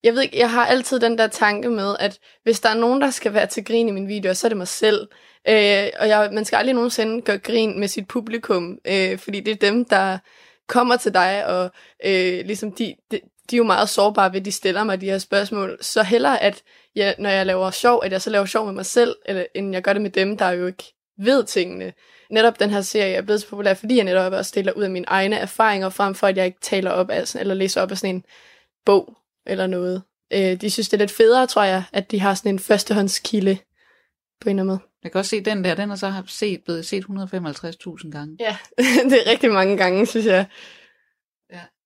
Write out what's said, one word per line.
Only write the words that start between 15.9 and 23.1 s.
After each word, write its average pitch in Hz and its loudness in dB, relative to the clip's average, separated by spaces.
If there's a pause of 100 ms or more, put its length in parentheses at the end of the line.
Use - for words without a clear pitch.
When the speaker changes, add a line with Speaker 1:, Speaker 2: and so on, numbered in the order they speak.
Speaker 1:
hellere, 240 2
at 202 0 (320)
jeg, 196 0
når 202 -4
jeg 190 2
laver 185 0
sjov, 240 2
at 185 -2
jeg 190 -2
så 254 -6
laver 202 2
sjov 220 -2
med 196 -6
mig 185 -8
selv, 240 2 (100)
eller, 185 -4 (100)
end 196 -4
jeg 185 -4
gør 202 0
det 208 0
med 202 -4
dem, 196 0
der 190 0
jo 180 -4
ikke - -10 (340)
ved 233 4
tingene. 180 -4 (380)
Netop 220 4
den 208 2
her 202 0
serie 196 -2